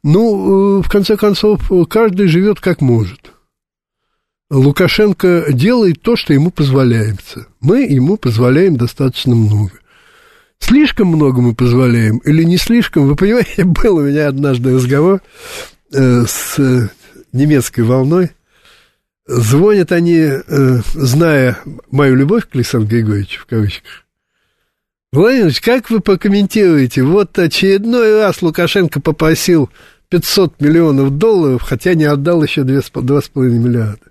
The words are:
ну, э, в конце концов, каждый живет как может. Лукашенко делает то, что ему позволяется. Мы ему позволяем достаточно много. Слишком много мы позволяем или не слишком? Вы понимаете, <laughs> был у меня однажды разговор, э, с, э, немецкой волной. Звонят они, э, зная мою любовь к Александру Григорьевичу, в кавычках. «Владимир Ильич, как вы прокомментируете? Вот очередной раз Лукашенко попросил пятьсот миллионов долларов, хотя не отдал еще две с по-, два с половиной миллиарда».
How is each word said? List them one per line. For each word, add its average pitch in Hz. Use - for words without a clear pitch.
ну, 196
э, -
в -
конце 208
концов, 208
каждый 202
живет 185
как 180
может. 117
Лукашенко 175
делает 185
то, 233
что -
ему 156
позволяется. 123
Мы 214
ему 143
позволяем 131
достаточно 123
много. 104
Слишком 240
много 143
мы 120
позволяем 120
или 156
не 175
слишком? 196
Вы 143
понимаете, 208
<laughs> -
был 185
у 151
меня 147
однажды 135
разговор, 143
э, 127
с, -
э, 127
немецкой 135
волной. 131
Звонят 151
они, 170
э, 147
зная 139
мою 135
любовь 151
к -
Александру 117
Григорьевичу, 107
в -
кавычках. -
«Владимир 220
Ильич, 131
как 240
вы 220
прокомментируете? 190
Вот 185
очередной 214
раз 196
Лукашенко 165
попросил 160
пятьсот 175
миллионов 143
долларов, 170
хотя 175
не 156
отдал 151
еще 143
две 131
с -
по-, -
два 135
с -
половиной 127
миллиарда». 113